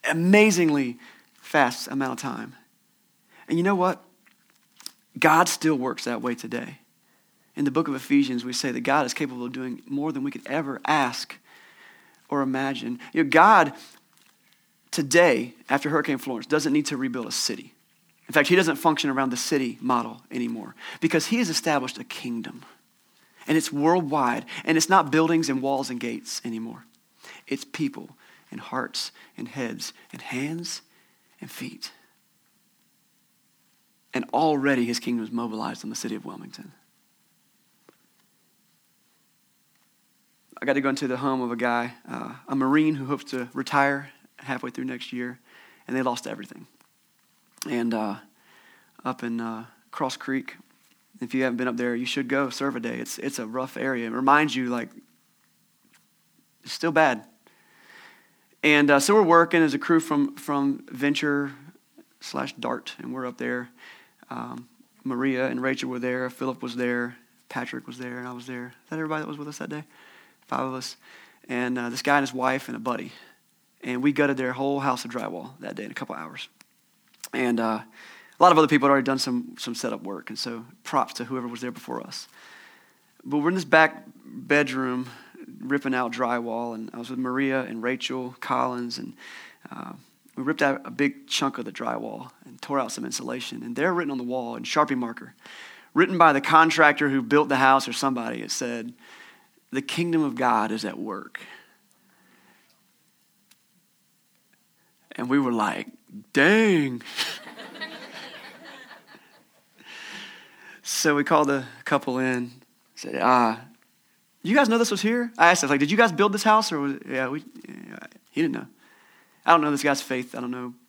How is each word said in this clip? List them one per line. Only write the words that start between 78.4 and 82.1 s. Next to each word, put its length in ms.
lot 80
of 60
other 100
people 200
had 40
already 140
done 140
some, 400
some 160
setup 260
work, 280
and 100
so 260
props 320
to 100
whoever 220
was 140
there 100
before 300
us. 260